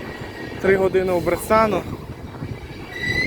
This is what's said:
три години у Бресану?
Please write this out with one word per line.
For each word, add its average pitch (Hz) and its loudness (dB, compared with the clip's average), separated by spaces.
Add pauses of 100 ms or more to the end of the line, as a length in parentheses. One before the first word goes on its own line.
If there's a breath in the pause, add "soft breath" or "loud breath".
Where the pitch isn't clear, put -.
(600)
три 190 6
години 185 4
у 175 4
Бресану? 185 4 (1500)